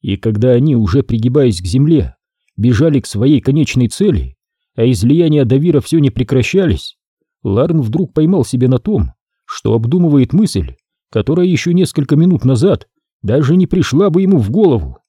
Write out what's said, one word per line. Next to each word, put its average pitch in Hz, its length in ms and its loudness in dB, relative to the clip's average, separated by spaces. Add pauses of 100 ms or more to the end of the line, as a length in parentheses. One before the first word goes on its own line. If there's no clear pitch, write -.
И 101 160 -6
когда 113 340 0
они, 131 260 2
уже 110 260 0
пригибаясь 120 580 0
к 92 40 -14
земле, 131 520 0 (400)
бежали 127 440 0
к - 60 -14
своей 127 340 0
конечной 135 480 0
цели, 110 480 -2 (400)
а 117 140 2
излияния 147 540 2
Давира 143 360 2
все 165 180 -2
не 143 120 2
прекращались, 131 840 -2 (460)
Ларн 151 380 0
вдруг 135 320 -4
поймал 156 320 0
себя 127 240 -2
на 127 100 2
том, 131 340 -4 (340)
что - 280 -4
обдумывает 139 580 0
мысль, 98 420 -2 (360)
которая 165 360 -2
еще 175 260 -2
несколько 170 440 0
минут 170 280 2
назад 135 440 0 (340)
даже 135 340 0
не 185 100 2
пришла 185 440 0
бы 175 120 0
ему 190 160 2
в 104 120 0
голову. 123 480 0 (100)